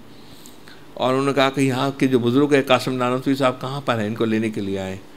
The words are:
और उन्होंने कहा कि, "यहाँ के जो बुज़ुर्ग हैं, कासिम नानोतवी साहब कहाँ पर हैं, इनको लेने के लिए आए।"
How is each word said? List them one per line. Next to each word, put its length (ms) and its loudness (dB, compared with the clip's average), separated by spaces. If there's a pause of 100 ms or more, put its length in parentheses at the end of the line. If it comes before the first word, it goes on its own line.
(960)
और 160 0
उन्होंने 200 0
कहा 160 2
कि, 180 0
"यहाँ 320 -2
के 80 4
जो 120 4
बुज़ुर्ग 340 4
हैं, 100 4
कासिम 300 2
नानोतवी 420 0
साहब 260 0
कहाँ 200 -8
पर 180 -2
हैं, 80 -2
इनको 180 -2
लेने 240 0
के 120 -6
लिए 160 -4
आए।" 220 -6 (180)